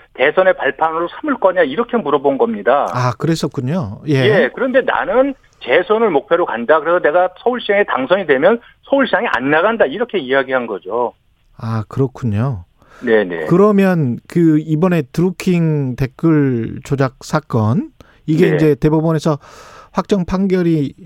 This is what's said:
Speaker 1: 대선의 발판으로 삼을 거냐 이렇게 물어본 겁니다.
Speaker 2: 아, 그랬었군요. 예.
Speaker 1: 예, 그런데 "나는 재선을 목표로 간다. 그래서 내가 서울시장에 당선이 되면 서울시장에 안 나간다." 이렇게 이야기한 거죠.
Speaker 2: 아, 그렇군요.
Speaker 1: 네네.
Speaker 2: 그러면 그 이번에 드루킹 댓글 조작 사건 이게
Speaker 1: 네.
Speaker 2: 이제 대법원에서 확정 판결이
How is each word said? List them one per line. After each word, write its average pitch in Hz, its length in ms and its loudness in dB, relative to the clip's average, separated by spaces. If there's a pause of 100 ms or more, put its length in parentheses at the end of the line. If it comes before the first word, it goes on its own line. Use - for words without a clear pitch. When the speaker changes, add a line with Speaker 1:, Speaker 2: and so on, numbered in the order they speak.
(160)
Speaker 1:
대선의 175 400 2
발판으로 160 540 -2
삼을 294 300 -6
거냐 185 220 2
이렇게 156 360 -2
물어본 139 420 0
겁니다. 117 520 0
Speaker 2:
아, 123 280 -2
그랬었군요. 143 880 -4
예. 151 80 0
Speaker 1:
예, 151 400 2
그런데 254 260 0
"나는 226 540 0 (240)
재선을 202 500 2
목표로 170 360 0
간다. 147 340 0
그래서 170 200 0
내가 170 300 2 (100)
서울시장에 226 440 -2
당선이 202 420 -2
되면 160 340 2 (300)
서울시장에 233 420 0
안 127 200 0
나간다." 202 340 2
이렇게 202 320 -4
이야기한 131 480 -2
거죠. 107 480 -4 (420)
Speaker 2:
아, 110 320 -6
그렇군요. 120 800 -4 (400)
Speaker 1:
네네. 92 400 0
Speaker 2:
그러면 190 720 2 (100)
그 160 320 2
이번에 156 440 0 (100)
드루킹 165 840 0
댓글 135 880 0
조작 135 380 -2
사건 143 680 -2 (340)
이게 160 240 2
Speaker 1:
네. - 60 0
Speaker 2:
이제 151 200 4
대법원에서 156 640 0 (540)
확정 190 340 -2
판결이 180 680 0 (120)